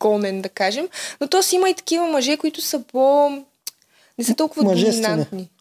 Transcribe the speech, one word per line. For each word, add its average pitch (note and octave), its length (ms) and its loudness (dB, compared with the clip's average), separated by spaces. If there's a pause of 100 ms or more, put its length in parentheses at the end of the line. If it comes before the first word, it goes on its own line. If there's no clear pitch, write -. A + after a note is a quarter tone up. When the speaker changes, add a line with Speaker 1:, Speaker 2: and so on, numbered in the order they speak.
Speaker 1:
гонен, G#3 420 0
да G3 60 -6
кажем. A3 400 -4 (320)
Но C#4+ 60 -4
то F#4 160 2
си F4+ 140 0
има F#4+ 140 4
и F4 40 2
такива E4+ 320 -2
мъже, D4 300 0
които D4+ 240 -4
са C#4 220 -4
по-, C#4 480 4 (880)
не A#3+ 60 -2
са A#3 100 2
толкова D#4 300 0
Speaker 2:
Мъжествени. G#3 380 2
Speaker 1:
доминантни. F#3 460 -4 (120)